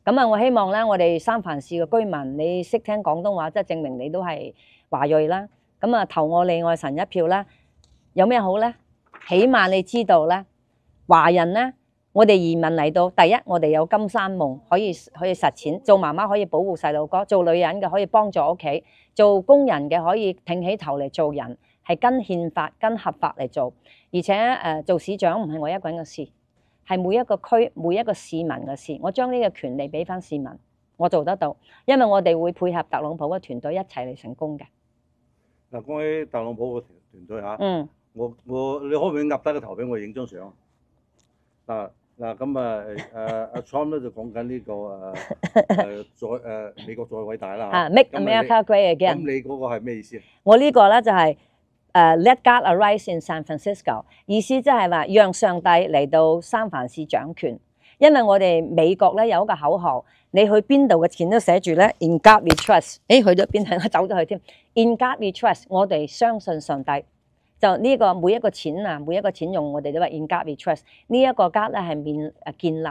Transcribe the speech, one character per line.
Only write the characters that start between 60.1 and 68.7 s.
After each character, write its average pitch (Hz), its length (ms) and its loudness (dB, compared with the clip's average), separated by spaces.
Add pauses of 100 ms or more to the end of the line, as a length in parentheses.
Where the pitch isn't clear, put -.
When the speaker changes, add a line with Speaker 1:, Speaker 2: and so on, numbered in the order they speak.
Speaker 1:
你 202 140 6
去 202 80 0
邊 269 340 4
度 190 80 4 (100)
嘅 - 40 0
錢 170 200 -4
都 220 80 2
寫 190 220 2
住 170 160 -2
呢， 185 100 6 (140)
「In 160 180 2
God 214 260 8
We 170 120 4
Trust」。 - 420 0 (100)
誒， 240 160 6
去 190 180 4
咗 - 60 2
邊？ - 280 -2
<laughs> - 80 -
我 220 60 -4
走 185 180 0
咗 196 120 -4
去 165 60 0
添。 190 160 -8 (320)
「In 233 220 2
God 254 240 -2
We 202 120 -4
Trust」， 196 360 -2
我 190 200 0
哋 151 200 -2
相 226 320 -2
信 165 200 -6
上 143 240 -6
帝。 143 200 -4 (560)
就 190 160 4
呢 254 220 0
個 202 160 4
每 180 220 0
一 240 40 -4
個 208 100 -6
錢 175 360 -8